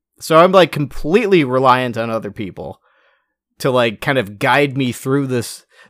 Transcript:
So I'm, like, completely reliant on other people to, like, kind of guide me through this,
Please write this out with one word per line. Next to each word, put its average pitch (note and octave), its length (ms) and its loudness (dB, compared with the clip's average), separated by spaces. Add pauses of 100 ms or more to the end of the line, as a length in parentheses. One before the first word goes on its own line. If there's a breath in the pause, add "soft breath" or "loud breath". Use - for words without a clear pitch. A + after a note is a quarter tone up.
(180)
So D#3+ 200 2
I'm, F#3 120 6
like, F#3 220 4
completely E3 720 0
reliant B2+ 540 2
on A#2 100 -4
other G#2 220 -6
people F#2 500 -12 (800)
to, C#3 120 -4
like, A#2+ 300 0
kind C#3 180 -2
of G#2 200 -6
guide C3+ 400 0
me B2+ 140 -2
through C3+ 340 -2
this, B2 400 -6 (240 soft breath)